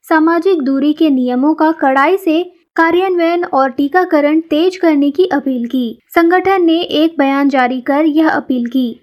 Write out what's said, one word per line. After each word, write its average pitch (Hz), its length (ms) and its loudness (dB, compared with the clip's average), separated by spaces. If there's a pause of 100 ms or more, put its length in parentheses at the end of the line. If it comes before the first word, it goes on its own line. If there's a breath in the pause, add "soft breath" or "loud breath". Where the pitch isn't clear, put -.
सामाजिक 330 600 2
दूरी 269 300 0
के 311 180 2
नियमों 254 440 0
का 311 180 0
कड़ाई 285 440 2
से 349 360 -2 (240 loud breath)
कार्यान्वयन 349 680 0
और 269 260 0
टीकाकरण 302 720 0
तेज 330 360 -2
करने 294 340 2
की 359 160 0
अपील 269 400 -4
की। 240 340 -6 (140)
संगठन 370 480 2
ने 330 180 2
एक 330 380 -2
बयान 277 300 0
जारी 254 320 0
कर 277 240 0
यह 311 240 2
अपील 254 380 -4
की। 240 360 -4